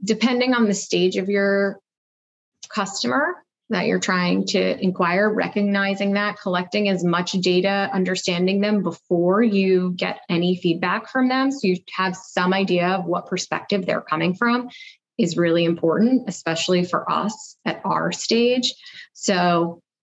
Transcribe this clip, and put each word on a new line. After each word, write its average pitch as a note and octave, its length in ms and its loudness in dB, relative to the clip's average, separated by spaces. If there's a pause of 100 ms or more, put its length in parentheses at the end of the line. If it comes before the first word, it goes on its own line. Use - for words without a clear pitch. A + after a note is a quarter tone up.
depending B3 520 2
on A#3 100 2
the G3+ 80 0
stage F#3 440 0
of F#3+ 120 -2
your G3 500 0 (880)
customer B3+ 760 -4 (260)
that F#3 160 -2
you're F3+ 140 0
trying F#3 460 0
to F#3 360 0
inquire, F#3 480 0
recognizing G3 840 -2
that, G3+ 280 -2
collecting F3+ 460 -2
as F#3 160 0
much F3 300 0
data, F#3+ 580 2
understanding F#3 680 0
them G#3 200 2
before F3+ 640 0
you F#3+ 540 2
get F#3 320 -4
any F3+ 260 2
feedback F3+ 540 -2
from C4 180 0
them. C4 240 0
So C4+ 160 -4
you F3+ 100 2 (160)
have F#3+ 220 -2
some F#3 380 -2
idea F3+ 340 2
of F3+ 160 2
what F3 240 -4
perspective F#3 580 -4
they're - 140 -2
coming E3+ 360 0
from A#3+ 340 0 (480)
is E3+ 180 0
really E3+ 300 2
important, F3 640 2
especially F3+ 560 0
for E3+ 260 -4
us E3 540 -4
at - 180 -4
our E3 300 -2
stage. A#3+ 600 0 (380)
So F3 680 0 (380)